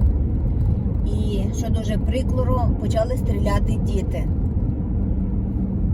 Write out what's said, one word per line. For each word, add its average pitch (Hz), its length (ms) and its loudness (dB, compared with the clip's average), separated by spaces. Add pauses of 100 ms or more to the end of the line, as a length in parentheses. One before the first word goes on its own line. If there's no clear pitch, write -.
(1080)
І, 202 520 0
що 226 120 -2
дуже 214 280 0
прикро, - 640 0 (180)
почали - 360 0
стріляти - 720 0
діти. - 380 0 (1700)